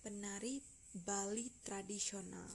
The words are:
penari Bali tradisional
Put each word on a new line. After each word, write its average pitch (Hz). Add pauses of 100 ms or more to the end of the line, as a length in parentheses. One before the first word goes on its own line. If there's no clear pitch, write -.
penari 202 (340)
Bali 202 (140)
tradisional 190